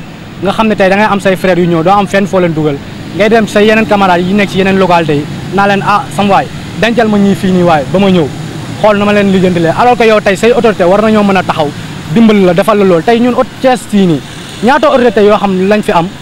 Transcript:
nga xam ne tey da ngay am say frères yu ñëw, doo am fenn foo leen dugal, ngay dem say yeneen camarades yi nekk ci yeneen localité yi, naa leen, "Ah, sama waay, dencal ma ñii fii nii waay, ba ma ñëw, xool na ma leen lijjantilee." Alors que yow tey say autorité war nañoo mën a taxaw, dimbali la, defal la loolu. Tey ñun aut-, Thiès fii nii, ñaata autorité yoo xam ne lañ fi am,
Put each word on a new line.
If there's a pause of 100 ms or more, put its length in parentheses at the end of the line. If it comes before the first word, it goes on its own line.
(440)
nga
xam
ne
tey
da
ngay
am
say
frères
yu
ñëw,
doo
am
fenn
foo
leen
dugal, (400)
ngay
dem
say
yeneen
camarades
yi
nekk
ci
yeneen
localité
yi, (300)
naa
leen,
"Ah, (100)
sama
waay, (340)
dencal
ma
ñii
fii
nii
waay, (100)
ba
ma
ñëw, (540)
xool
na
ma
leen
lijjantilee."
Alors
que
yow
tey
say
autorité
war
nañoo
mën
a
taxaw, (460)
dimbali
la,
defal
la
loolu.
Tey
ñun
aut-, (160)
Thiès (100)
fii
nii, (440)
ñaata
autorité
yoo
xam
ne
lañ
fi
am, (140)